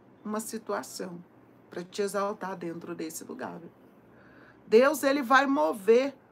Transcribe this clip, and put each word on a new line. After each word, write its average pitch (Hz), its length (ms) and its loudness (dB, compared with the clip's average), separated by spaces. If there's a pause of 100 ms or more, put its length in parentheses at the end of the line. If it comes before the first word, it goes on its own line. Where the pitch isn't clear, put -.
(240)
uma 214 160 -6
situação 196 840 -8 (460)
pra 175 140 -10
te 185 180 -6
exaltar 196 540 -4
dentro 170 400 -10
desse 160 300 -10
lugar, 147 340 -10
viu? 170 100 -18 (960)
Deus, 262 380 6
ele 277 180 2
vai 262 240 4
mover 269 680 2 (160)